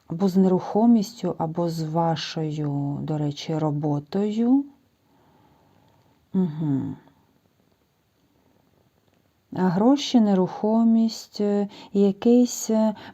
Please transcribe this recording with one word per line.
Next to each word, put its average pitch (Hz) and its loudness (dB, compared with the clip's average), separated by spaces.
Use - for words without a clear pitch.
або 170 -2
з 185 -2
нерухомістю, 190 2
або 165 -4
з 165 -4
вашою, 156 -4
до 151 -4
речі, 147 -4
роботою. 190 0
Угу. 156 -2
А 175 -2
гроші, 226 2
нерухомість, 220 0
е, 202 0
і 196 2
якийсь, 233 2
е, 220 0